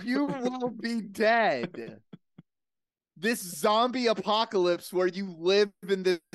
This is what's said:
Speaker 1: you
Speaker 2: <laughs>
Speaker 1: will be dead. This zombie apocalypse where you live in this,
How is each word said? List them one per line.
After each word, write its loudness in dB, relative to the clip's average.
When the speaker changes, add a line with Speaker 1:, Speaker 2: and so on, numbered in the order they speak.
Speaker 1:
you 0
Speaker 2:
<laughs> -4
Speaker 1:
will -4
be -4
dead. 0
This -2
zombie 0
apocalypse 0
where 2
you -6
live 4
in 0
this, 2